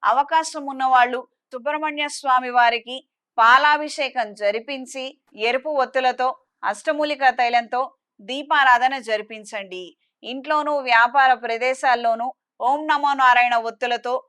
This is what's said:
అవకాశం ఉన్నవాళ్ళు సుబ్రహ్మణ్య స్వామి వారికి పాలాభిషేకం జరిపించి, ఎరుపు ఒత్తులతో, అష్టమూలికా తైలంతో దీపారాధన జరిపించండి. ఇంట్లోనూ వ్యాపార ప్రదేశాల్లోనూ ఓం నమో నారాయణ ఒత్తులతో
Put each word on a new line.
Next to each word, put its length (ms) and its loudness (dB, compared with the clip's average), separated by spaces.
అవకాశం 600 -2
ఉన్నవాళ్ళు 480 2
సుబ్రహ్మణ్య 560 -6
స్వామి 420 -2
వారికి 460 2
పాలాభిషేకం 960 2
జరిపించి, 720 -6
ఎరుపు 220 -2
ఒత్తులతో, 460 0
అష్టమూలికా 680 0
తైలంతో 500 0
దీపారాధన 800 2
జరిపించండి. 840 -8
ఇంట్లోనూ 560 -4
వ్యాపార 520 4
ప్రదేశాల్లోనూ 840 -2
ఓం 200 0
నమో 300 0
నారాయణ 360 4
ఒత్తులతో 460 -4